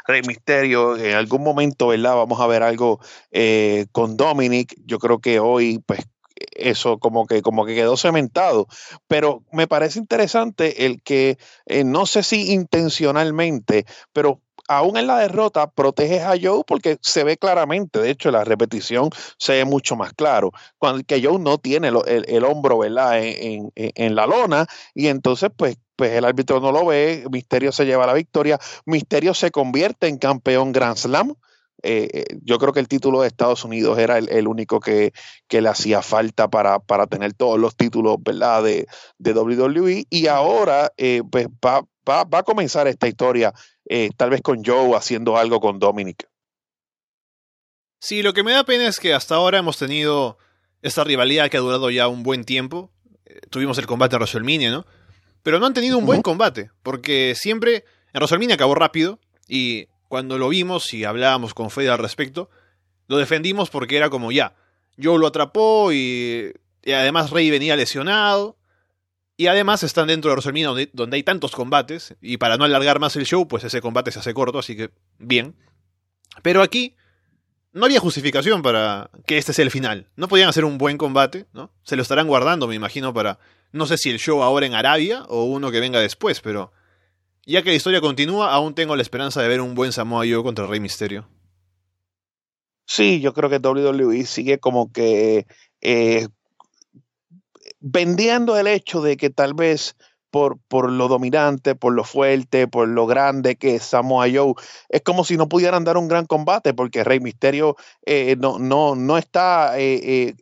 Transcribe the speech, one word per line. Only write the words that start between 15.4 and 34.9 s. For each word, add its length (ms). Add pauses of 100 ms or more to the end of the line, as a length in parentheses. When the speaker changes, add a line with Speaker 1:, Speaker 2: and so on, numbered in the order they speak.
Speaker 1:
proteges 540
a 140
Joe 280
porque 340
se 240
ve 140
claramente, 640
de 100
hecho 200
la 140
repetición 640 (300)
se 160
ve 100
mucho 320
más 160
claro, 400 (240)
cuando, 280
que 180
Joe 160
no 180
tiene 340
lo, 140
el, 240
el 160
hombro, 320
¿verdad? 420
En, 560
en, 200
en 200
la 120
lona, 400 (280)
y 120
entonces 500
pues, 220 (180)
pues 160
el 140
árbitro 340
no 100
lo 140
ve, 460
Mysterio 420
se 140
lleva 200
la 60
victoria, 480 (240)
Mysterio 480
se 180
convierte 560
en 120
campeón 540
Grand 260
Slam. 360 (480)
Eh, 300
eh, 120 (180)
yo 160
creo 160
que 60
el 80
título 340
de 60
Estados 360
Unidos 340
era 200
el, 100
el 200
único 320
que, 340 (320)